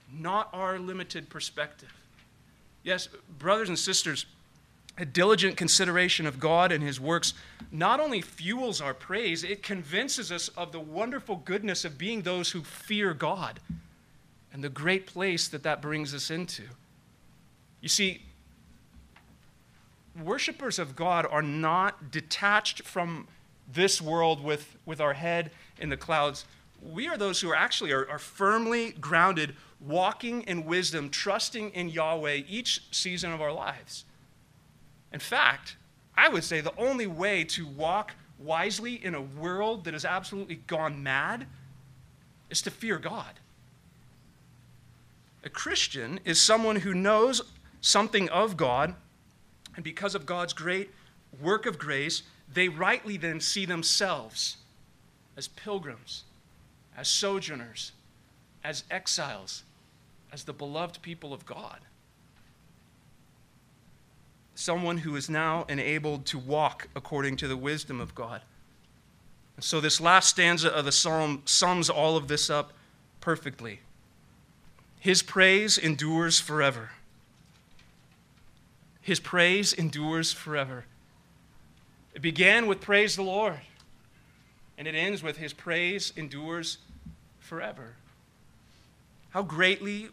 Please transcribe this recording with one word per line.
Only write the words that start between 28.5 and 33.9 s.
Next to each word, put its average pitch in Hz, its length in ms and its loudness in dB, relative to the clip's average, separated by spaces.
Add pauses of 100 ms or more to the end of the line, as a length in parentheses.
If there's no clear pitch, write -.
grounded, 160 560 4 (240)
walking 202 640 0
in 175 220 -4
wisdom, 156 460 0
trusting 214 600 -2
in 175 180 -4
Yahweh 156 580 0
each 226 420 -4
season 180 420 -2
of 156 100 -4
our 147 100 0
lives. - 540 -8 (1080)